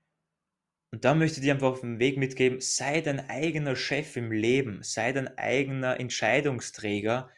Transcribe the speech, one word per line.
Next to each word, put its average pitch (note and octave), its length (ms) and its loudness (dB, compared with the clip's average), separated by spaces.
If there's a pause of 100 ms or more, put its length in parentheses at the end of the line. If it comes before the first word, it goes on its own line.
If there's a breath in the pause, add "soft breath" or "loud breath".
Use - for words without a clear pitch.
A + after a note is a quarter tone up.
(920)
Und A2+ 120 -2
da C3+ 100 6
möchte D#3 240 2
ich C3 40 -6
dir C#3+ 100 4
einfach C3 180 4
auf B2+ 100 -6
den A#2+ 160 -6
Weg C3 200 2
mitgeben, C3 440 2
sei C#3+ 400 -2
dein C#3+ 260 -4
eigener D3 480 -2
Chef D3 400 -4
im A#2 160 -4
Leben, A2+ 520 2
sei A2+ 280 -2
dein C3 280 -4
eigener C3 600 0
Entscheidungsträger A#2 1400 0